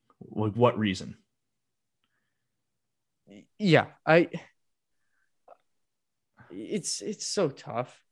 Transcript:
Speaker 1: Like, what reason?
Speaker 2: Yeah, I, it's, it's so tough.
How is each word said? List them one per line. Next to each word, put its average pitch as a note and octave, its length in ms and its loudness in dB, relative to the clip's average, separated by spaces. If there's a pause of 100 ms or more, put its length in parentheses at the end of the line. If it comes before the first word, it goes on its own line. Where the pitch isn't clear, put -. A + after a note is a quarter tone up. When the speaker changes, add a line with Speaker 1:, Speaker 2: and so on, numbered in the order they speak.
(280)
Speaker 1:
Like, G#2 280 -4
what A#2+ 200 4
reason? G2+ 400 -2 (2500)
Speaker 2:
Yeah, D#3 280 4 (200)
I, E3 220 6 (2250)
it's, G#2+ 520 -8
it's - 240 -10
so E3+ 240 -2
tough. B2 500 -10 (120)